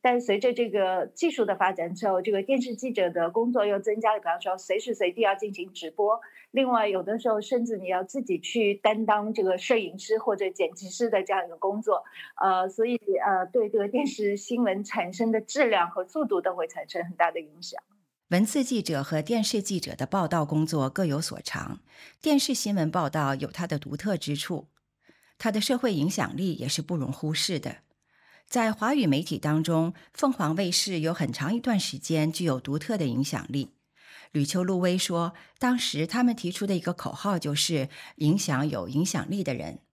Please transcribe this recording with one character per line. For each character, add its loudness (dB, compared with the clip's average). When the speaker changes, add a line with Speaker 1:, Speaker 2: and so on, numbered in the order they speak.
Speaker 1:
但 4
随 2
着 4
这 0
个 2
技 -2
术 2
的 2
发 2
展 -4
之 -2
后， 4
这 0
个 2
电 2
视 -4
记 -6
者 2
的 0
工 2
作 2
又 2
增 0
加 4
了， -4
比 -10
方 -2
说 -2
随 -2
时 -4
随 0
地 -4
要 4
进 -6
行 -10
直 -12
播。 2
另 2
外， 2
有 0
的 -2
时 0
候 2
甚 0
至 -2
你 -6
要 0
自 -6
己 -2
去 0
担 2
当 2
这 0
个 4
摄 2
影 -4
师 0
或 0
者 -2
剪 -2
辑 -14
师 0
的 2
这 -4
样 0
一 -16
个 -14
工 0
作， 0
呃， 2
所 0
以， 0
呃， 2
对 2
这 2
个 2
电 2
视 0
新 -2
闻 2
产 -4
生 0
的 2
质 0
量 2
和 -4
速 -2
度 2
都 0
会 -2
产 -10
生 -4
很 -10
大 4
的 -6
影 -16
响。 -12
Speaker 2:
文 6
字 2
记 0
者 -2
和 -2
电 0
视 0
记 -2
者 -8
的 -4
报 0
道 2
工 2
作 0
各 0
有 0
所 -6
长， -8
电 4
视 0
新 -2
闻 2
报 0
道 0
有 -6
它 -6
的 -2
独 -6
特 -2
之 -4
处， -6
它 -2
的 0
社 2
会 2
影 2
响 -2
力 -2
也 -6
是 -2
不 -4
容 -2
忽 -4
视 -2
的。 -8
在 2
华 0
语 4
媒 4
体 -4
当 2
中， 2
凤 2
凰 0
卫 0
视 0
有 0
很 -2
长 -4
一 -2
段 0
时 -4
间 0
具 -4
有 0
独 -4
特 -4
的 0
影 0
响 -4
力。 -4
吕 2
秋 0
露 0
薇 2
说， 0
当 2
时 0
他 0
们 4
提 -4
出 -4
的 2
一 0
个 -2
口 -6
号 -2
就 -2
是 0
“影 4
响 0
有 -4
影 2
响 -4
力 -2
的 -2
人”。 -8